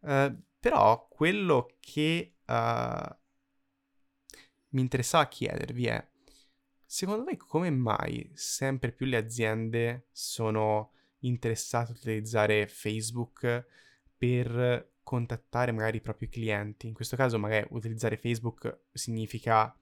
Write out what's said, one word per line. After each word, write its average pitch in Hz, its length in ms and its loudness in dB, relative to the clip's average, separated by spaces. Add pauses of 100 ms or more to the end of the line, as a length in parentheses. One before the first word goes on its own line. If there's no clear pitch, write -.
Eh, 139 340 2 (220)
però 117 500 6
quello 170 680 2
che, 160 640 -2
eh, 117 720 -2 (1500)
mi 135 100 0
interessava 131 480 2
chiedervi - 580 -4
è, 113 220 -2 (760)
secondo 208 400 -4
voi 339 120 -4
come 170 340 -2
mai 123 640 0
sempre 131 560 -4
più 131 160 -6
le 127 100 0
aziende 113 920 -2
sono 107 840 -2 (280)
interessate 120 720 -2
ad 117 60 -14
utilizzare 107 680 2
Facebook 117 1000 -4 (500)
per 123 760 0 (100)
contattare 120 680 -2
magari 110 260 0
i - 20 -4
propri - 280 -8
clienti? 107 580 -4
In 113 80 -8
questo 120 220 -8
caso 123 220 2
magari 104 320 0
utilizzare 113 460 -2
Facebook 117 760 -4
significa 110 880 0